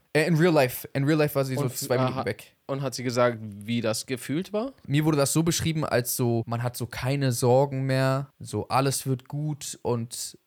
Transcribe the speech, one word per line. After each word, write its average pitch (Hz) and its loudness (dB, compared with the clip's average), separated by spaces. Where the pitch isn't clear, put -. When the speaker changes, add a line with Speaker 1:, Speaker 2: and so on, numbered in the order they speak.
Speaker 1:
Äh, 156 4
in 170 2
real 165 4
life. 131 2
In 139 0
real 156 2
life 147 2
war 135 0
sie 131 -4
so 139 -2
Speaker 2:
Und 127 -2
Speaker 1:
zwei 131 0
Speaker 2:
aha. 127 4
Speaker 1:
Minuten 131 -4
weg. - -8
Speaker 2:
Und 139 -4
hat 131 -4
sie 123 -8
gesagt, 120 2
wie 107 -4
das 110 -2
gefühlt 131 -6
war? 226 -4
Speaker 1:
Mir 147 2
wurde 156 4
das 139 2
so 160 2
beschrieben, 160 0
als - 0
so, 117 2
man 117 -4
hat 123 -4
so 120 -6
keine 135 -2
Sorgen 131 4
mehr, 135 0
so 107 -6
alles 135 0
wird 131 -2
gut 147 -6
und - -4